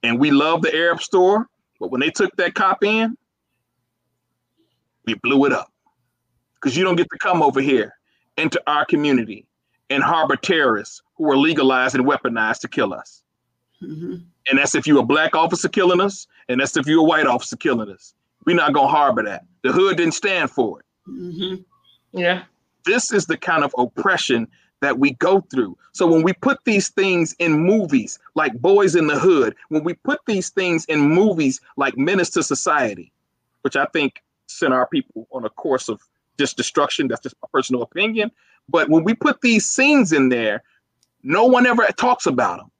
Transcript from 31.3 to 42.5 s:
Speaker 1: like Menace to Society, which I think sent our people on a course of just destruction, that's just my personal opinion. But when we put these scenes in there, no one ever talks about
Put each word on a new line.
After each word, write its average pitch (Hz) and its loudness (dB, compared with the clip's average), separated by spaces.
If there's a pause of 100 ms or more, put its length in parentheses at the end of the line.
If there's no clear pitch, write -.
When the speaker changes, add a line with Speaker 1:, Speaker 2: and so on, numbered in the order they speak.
Speaker 1:
like 135 -4
Menace 175 -2
to 165 -2
Society, 131 -4 (500)
which 139 -4
I 139 0
think 143 -4 (260)
sent 139 -2
our 127 0
people 127 -8
on 123 -12
a 110 -8
course - -4
of 107 -8 (380)
just 143 -2
destruction, 143 -2
that's 117 -6
just - -12
my - -18
personal 127 -2
opinion. 214 -4 (360)
But 151 0
when 160 4
we 220 2
put - -2
these 226 2
scenes 269 2
in 135 4
there, 110 -2 (580)
no 175 2
one 247 6
ever 240 2 (120)
talks 247 0
about 110 0